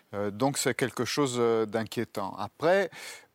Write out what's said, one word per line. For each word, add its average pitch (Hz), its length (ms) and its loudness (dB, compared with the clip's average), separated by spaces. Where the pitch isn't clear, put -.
Euh, 101 160 -2
donc 131 280 0
c'est 127 180 0
quelque 123 300 0
chose, 131 340 0
euh, 117 260 4
d'inquiétant. 107 720 -4
Après, 165 520 0